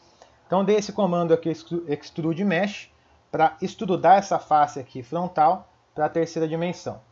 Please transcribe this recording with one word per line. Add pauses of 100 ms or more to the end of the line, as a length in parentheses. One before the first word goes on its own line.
(460)
Então,
dei
esse
comando
aqui,
extru-,
Extrude
Mesh, (440)
pra
extrudar
essa
face
aqui
frontal (240)
pra
terceira
dimensão. (120)